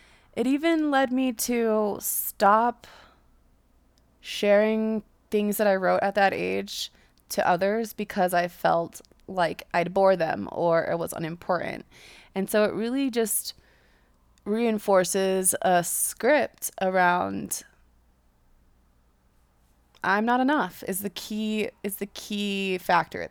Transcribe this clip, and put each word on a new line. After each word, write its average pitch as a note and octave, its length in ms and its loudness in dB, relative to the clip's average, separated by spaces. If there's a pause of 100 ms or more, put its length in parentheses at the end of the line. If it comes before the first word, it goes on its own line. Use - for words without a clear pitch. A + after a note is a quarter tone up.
(340)
it A#3+ 120 -2
even D4+ 440 0
led C4+ 220 2
me B3+ 200 0
to A3 680 0
stop - 880 2 (1300)
sharing A3 840 2 (280)
things G#3 260 0
that G#3+ 100 2
I G3 100 4
wrote F3+ 260 2
at G3 120 0
that G3 180 4
age F#3+ 580 -6 (400)
to - 160 0
others G3 460 0
because F#3+ 400 -2
I F3 160 0
felt E3+ 520 -2 (260)
like F3 460 -2
I'd F3 220 -2
bore F#3+ 220 6
them D#3+ 360 -4
or E3 320 2
it E3+ 140 -2
was E3 140 -6
unimportant. E3+ 720 -4 (500)
And G3 140 -4
so G#3+ 160 2
it G3+ 80 0
really B3 380 -2
just A3+ 440 -2 (920)
reinforces G3 1160 2
a F3 200 4
script - 880 -2 (100)
around, F#3 840 0 (2500)
"I'm G3+ 220 0
not A#3+ 140 2
enough," B3+ 460 -2
is F#3+ 140 -6
the G3+ 100 -6
key, G#3+ 600 -4 (120)
is G3+ 140 -8
the G3+ 100 -10
key G3 720 -4
factor E3 520 -2